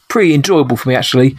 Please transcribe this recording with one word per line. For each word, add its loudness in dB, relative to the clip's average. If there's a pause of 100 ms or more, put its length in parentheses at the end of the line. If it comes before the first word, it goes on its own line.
pretty 0
enjoyable 0
for -6
me, 0
actually. 0